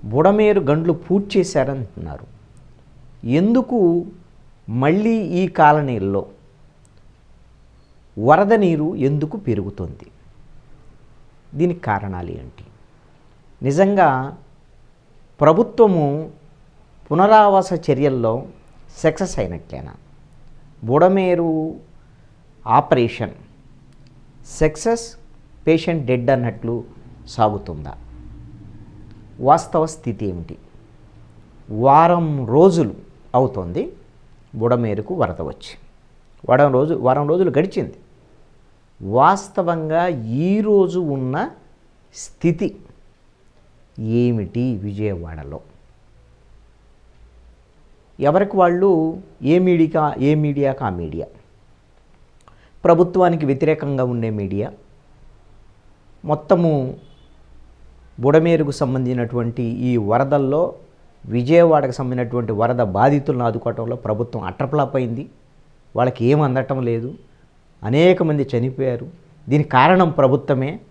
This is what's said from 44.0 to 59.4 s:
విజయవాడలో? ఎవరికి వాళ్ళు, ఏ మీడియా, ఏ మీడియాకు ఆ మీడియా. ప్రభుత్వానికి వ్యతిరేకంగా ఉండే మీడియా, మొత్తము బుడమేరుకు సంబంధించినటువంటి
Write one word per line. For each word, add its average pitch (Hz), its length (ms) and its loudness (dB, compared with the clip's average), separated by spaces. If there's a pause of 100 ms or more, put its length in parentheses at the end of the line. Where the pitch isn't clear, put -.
విజయవాడలో? 90 840 -8 (2500)
ఎవరికి 185 360 2
వాళ్ళు, 175 600 2 (240)
ఏ 156 160 2
మీడియా, 160 600 2
ఏ 139 160 2
మీడియాకు 139 500 -2
ఆ 110 40 -2
మీడియా. 82 380 -8 (1600)
ప్రభుత్వానికి 170 640 2
వ్యతిరేకంగా 143 580 -2
ఉండే 117 260 -4
మీడియా, 101 420 -6 (1500)
మొత్తము 151 680 0 (1300)
బుడమేరుకు 156 500 2
సంబంధించినటువంటి 123 920 -4